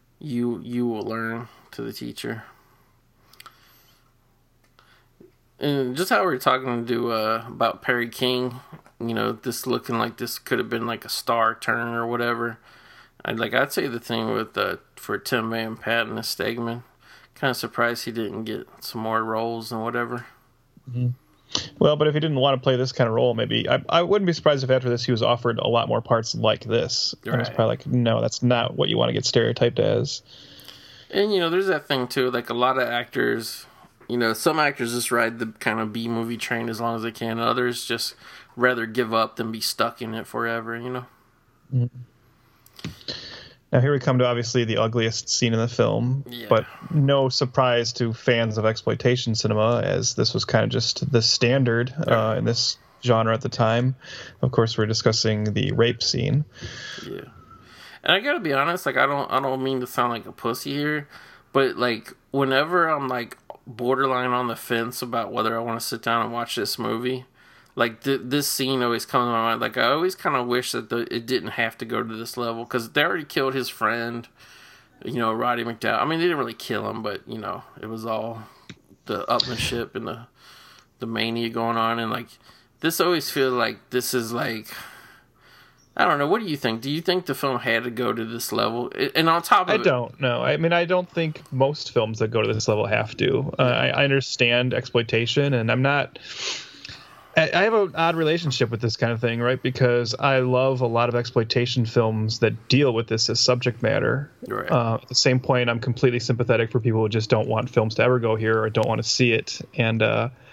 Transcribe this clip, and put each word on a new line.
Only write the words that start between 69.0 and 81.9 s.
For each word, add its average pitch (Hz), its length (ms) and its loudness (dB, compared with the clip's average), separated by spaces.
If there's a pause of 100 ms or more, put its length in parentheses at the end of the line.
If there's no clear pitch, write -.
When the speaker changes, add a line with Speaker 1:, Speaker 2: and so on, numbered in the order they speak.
Speaker 1:
comes 123 220 2
to 120 40 0
my 113 180 2
mind. 113 120 -2
Like, 113 160 -4
I 123 140 2
always 175 240 0
kinda 139 280 -2
wish 123 300 0
that 117 160 -6
the, 117 240 -2
it 117 120 -4
didn't 113 260 -2
have 113 260 -2
to 123 80 -8
go 113 180 -4
to 113 120 -8
this 113 220 -10
level, 117 280 -4
'cause 117 240 -4
they 147 140 2
already 170 200 -2
killed 135 300 -2
his 127 160 -4
friend, 117 580 -4 (800)
you 120 140 -8
know, 113 120 2
Roddy 117 320 0
McDowall. 113 380 0
I 110 40 2
mean, 165 140 0
they 165 60 2
didn't 170 140 2
really 117 140 -4
kill 107 360 -4
him, 110 140 -8
but, 101 240 -6
you 113 100 -10
know, 101 260 -8 (160)
it - 60 -10
was 110 200 -8
all 110 380 -6 (640)
the - 200 -4
upmanship 117 720 -2
and 113 120 -8
the, 117 200 -10 (720)
the 123 80 -8
mania 113 420 -2
going 117 280 0
on, 117 220 0